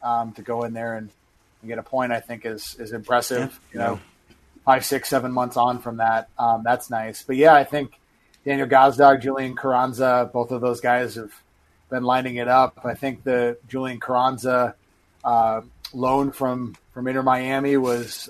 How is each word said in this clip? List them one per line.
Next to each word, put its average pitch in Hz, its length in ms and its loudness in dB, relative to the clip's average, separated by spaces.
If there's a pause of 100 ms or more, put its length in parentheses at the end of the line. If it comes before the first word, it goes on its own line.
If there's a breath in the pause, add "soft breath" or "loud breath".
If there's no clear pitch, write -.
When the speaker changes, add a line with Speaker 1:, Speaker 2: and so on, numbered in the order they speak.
Speaker 1:
um, 117 300 -4
to 107 100 -20
go 117 220 -4
in 117 100 -8
there 117 240 -6
and, 107 100 -14 (540)
and 113 80 -14
get 113 80 -8
a 110 40 -12
point, 127 300 -2
I 117 80 -2
think 113 240 -14
is, 110 340 -10
is 113 140 -12
impressive. 123 680 -2 (140)
Speaker 2:
Yeah. - 0 -
Speaker 1:
You 117 140 -12
know, 117 60 -2 (360)
Speaker 3:
Yeah. - 60 -20 (320)
Speaker 1:
five, 131 180 4
six, - 240 -4
seven 127 240 -2
months 123 240 -2
on 123 220 2
from 120 200 -10
that, 113 300 0 (100)
um, 117 240 2
that's 120 280 -2
nice. 110 320 -6
But 131 140 -4
yeah, 151 180 8
I 147 100 6
think 143 340 -6 (460)
Daniel 139 240 -2
Gazdag, 135 540 6
Julian 131 340 -6
Carranza, 127 760 0
both 120 200 -4
of 123 100 -4
those 120 220 -2
guys 123 320 0
have – 110 180 -14 (560)
been 127 140 -6
lining 127 320 0
it 120 140 -4
up. 127 360 4
I 120 100 -4
think 135 280 -8
the 120 340 0 (120)
Julian 127 320 -8
Carranza, 127 720 0 (500)
uh, 113 360 2 (340)
loan 131 380 0
from, 127 420 -4 (180)
from 127 140 -8
Inter 131 160 -2
Miami 135 540 0
was 120 540 -2